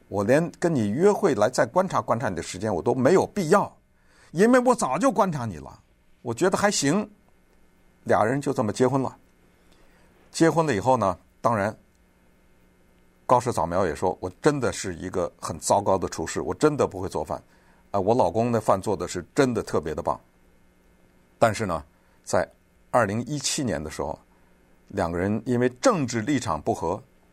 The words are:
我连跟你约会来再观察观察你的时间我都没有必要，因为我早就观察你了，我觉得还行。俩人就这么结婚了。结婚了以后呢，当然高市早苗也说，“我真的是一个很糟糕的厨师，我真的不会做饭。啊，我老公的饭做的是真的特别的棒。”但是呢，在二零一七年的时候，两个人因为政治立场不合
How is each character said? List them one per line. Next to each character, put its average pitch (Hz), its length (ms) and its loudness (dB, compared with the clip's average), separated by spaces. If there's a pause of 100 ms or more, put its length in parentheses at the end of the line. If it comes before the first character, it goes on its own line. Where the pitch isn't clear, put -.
我 101 140 -2
连 139 360 2
跟 170 140 0
你 110 180 0
约 160 200 4
会 190 240 2
来 104 140 4
再 143 160 2
观 180 240 0
察 151 140 0
观 117 180 0
察 123 80 -2
你 92 80 -4
的 82 60 -6
时 - 160 -10
间 107 140 -2
我 82 100 -2
都 123 120 2
没 131 200 4
有 131 120 4
必 175 220 -4
要， 175 260 2 (580)
因 214 200 4
为 262 60 6
我 247 160 4
早 143 240 -2
就 262 120 2
观 190 220 0
察 127 140 -4
你 95 100 -8
了， 67 240 -16 (400)
我 120 140 -6
觉 170 160 2
得 185 80 0
还 202 120 2
行。 185 400 0 (920)
俩 104 180 4
人 123 160 2
就 139 140 -2
这 127 100 0
么 104 80 0
结 127 160 4
婚 135 140 2
了。 - 160 -4 (1120)
结 160 200 4
婚 160 160 0
了 139 80 0
以 98 60 0
后 127 180 2
呢， 95 180 0 (240)
当 113 160 2
然 104 180 -2 (1500)
高 123 160 4
市 120 100 -4
早 87 140 -2
苗 87 220 0
也 76 80 -2
说 92 260 -2
，“我 92 100 -8 (120)
真 147 180 2
的 110 100 -2
是 90 260 -8
一 85 120 -10
个 87 320 -4
很 85 180 -10
糟 101 220 0
糕 98 160 0
的 87 100 -4
厨 82 200 -6
师， 82 160 -6
我 65 120 -6
真 151 220 2
的 117 100 2
不 87 140 -8
会 92 80 -6
做 78 160 -6
饭。 - 180 -10 (480)
啊， 101 80 -2
我 101 160 2
老 110 160 2
公 113 220 -2
的 117 80 0
饭 104 180 0
做 98 160 -4
的 85 140 -6
是 87 160 -8 (100)
真 131 200 2
的 98 80 -2
特 - 180 -2
别 78 140 -6
的 - 80 -8
棒。” - 180 -4 (1160)
但 113 140 4
是 104 140 -6
呢， 82 160 -4 (400)
在 - 260 -2 (440)
二 120 120 4
零 104 200 -4
一 147 120 -8
七 143 280 -4
年 82 180 -4
的 76 80 -10
时 - 100 -12
候， 73 160 -6 (720)
两 92 220 -2
个 87 80 -4
人 101 260 -2
因 123 140 0
为 123 100 2 (120)
政 185 260 2
治 117 140 -4
立 131 180 -2
场 80 220 -4
不 110 120 -4
合 95 300 -4 (300)